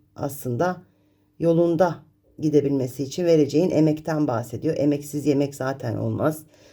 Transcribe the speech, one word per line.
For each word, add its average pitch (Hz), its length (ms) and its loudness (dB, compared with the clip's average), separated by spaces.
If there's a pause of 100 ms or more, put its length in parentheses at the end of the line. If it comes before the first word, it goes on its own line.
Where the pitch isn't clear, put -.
(160)
aslında 143 680 -4 (580)
yolunda 165 560 2 (440)
gidebilmesi 139 640 0
için 175 220 -4
vereceğin 156 460 4
emekten 151 560 2
bahsediyor. 120 500 -4
Emeksiz 147 480 -2
yemek 139 300 0
zaten 131 400 -4
olmaz. 113 480 -2 (300)